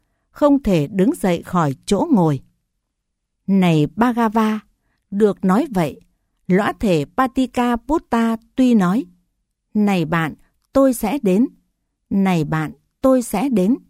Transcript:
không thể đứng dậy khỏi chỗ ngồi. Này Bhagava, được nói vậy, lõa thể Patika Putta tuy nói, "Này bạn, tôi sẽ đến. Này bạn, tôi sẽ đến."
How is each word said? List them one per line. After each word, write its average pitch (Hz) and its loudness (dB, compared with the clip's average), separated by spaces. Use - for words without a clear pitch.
không 285 2
thể 170 0
đứng 190 0
dậy 175 -2
khỏi 156 -2
chỗ 202 0
ngồi. 160 2
Này 175 2
Bhagava, 220 -2
được 202 0
nói 202 2
vậy, 175 -4
lõa 190 0
thể 170 0
Patika 247 -2
Putta 233 -2
tuy 254 2
nói, 202 2
"Này 202 0
bạn, 160 -4
tôi 269 4
sẽ 226 -4
đến. 208 2
Này 190 0
bạn, 156 -4
tôi 262 2
sẽ 233 -4
đến." 214 0